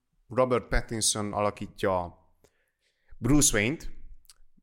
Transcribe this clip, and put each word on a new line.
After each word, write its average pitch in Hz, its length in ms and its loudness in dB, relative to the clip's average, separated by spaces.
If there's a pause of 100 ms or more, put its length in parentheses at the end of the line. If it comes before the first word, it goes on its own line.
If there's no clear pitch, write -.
(280)
Robert 120 400 0
Pattinson 104 640 -2
alakítja 101 840 -2 (1000)
Bruce 131 400 4
Wayne-t. 123 320 -2 (720)